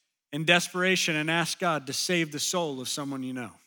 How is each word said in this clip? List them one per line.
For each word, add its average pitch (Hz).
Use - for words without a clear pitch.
in 156
desperation 180
and 156
ask 165
God 156
to 135
save 165
the 147
soul 151
of 123
someone 139
you 127
know? 120